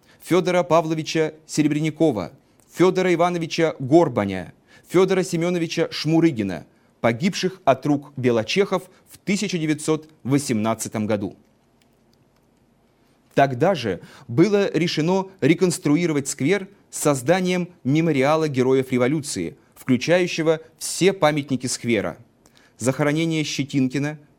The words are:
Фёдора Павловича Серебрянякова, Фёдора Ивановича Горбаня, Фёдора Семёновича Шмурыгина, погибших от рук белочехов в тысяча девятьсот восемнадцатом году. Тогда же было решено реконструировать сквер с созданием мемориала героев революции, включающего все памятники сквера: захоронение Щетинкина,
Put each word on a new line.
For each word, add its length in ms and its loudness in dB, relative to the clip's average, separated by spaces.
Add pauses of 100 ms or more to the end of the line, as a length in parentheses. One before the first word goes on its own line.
(220)
Фёдора 420 2
Павловича 680 0 (140)
Серебрянякова, 840 0 (400)
Фёдора 400 2
Ивановича 640 -2
Горбаня, 720 2 (360)
Фёдора 340 2
Семёновича 680 -2
Шмурыгина, 720 0 (340)
погибших 640 -2
от 220 2
рук 320 -2
белочехов 720 0 (200)
в 100 -20
тысяча 380 -4
девятьсот 520 -2 (140)
восемнадцатом 840 -2
году. 300 -4 (2000)
Тогда 400 2
же 280 -4 (260)
было 460 2
решено 540 0 (120)
реконструировать 880 2
сквер 400 -2 (220)
с 100 -12
созданием 720 0 (160)
мемориала 640 2
героев 420 2
революции, 640 -2 (200)
включающего 840 0 (180)
все 360 0
памятники 540 0
сквера: 500 -2 (600)
захоронение 680 0
Щетинкина, 760 -2 (200)